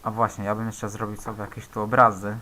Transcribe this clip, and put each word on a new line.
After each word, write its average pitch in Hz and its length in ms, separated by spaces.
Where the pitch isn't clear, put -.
A 117 80
właśnie, 107 340
ja 104 100
bym 113 120
jeszcze 110 220
zrobił 104 280
sobie 107 240
jakieś 104 260
tu - 140
obrazy. 107 600